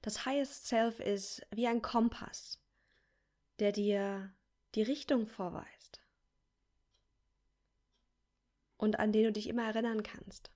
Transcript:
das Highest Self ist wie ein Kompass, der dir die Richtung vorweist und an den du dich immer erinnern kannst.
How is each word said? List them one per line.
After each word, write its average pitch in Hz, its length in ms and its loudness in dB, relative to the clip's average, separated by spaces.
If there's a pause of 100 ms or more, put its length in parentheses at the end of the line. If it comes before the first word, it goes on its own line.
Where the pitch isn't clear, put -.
das 214 220 -6
Highest 277 420 -2
Self 226 320 2
ist - 520 -4
wie 226 140 0
ein 233 160 2
Kompass, - 800 -2 (960)
der 202 120 4
dir 196 600 0 (420)
die 214 80 2
Richtung 254 440 0
vorweist - 760 -10 (2750)
und 214 220 2
an 214 140 4
den 214 100 8
du 226 80 4
dich 214 160 -2
immer 240 160 -2
erinnern 220 400 0
kannst. - 520 -14